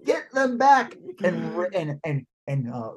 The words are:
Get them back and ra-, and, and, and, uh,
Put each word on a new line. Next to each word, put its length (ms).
Get 280
them 240
back 380
and 340
ra-, 160
and, 320
and, 200
and, 220
uh, 280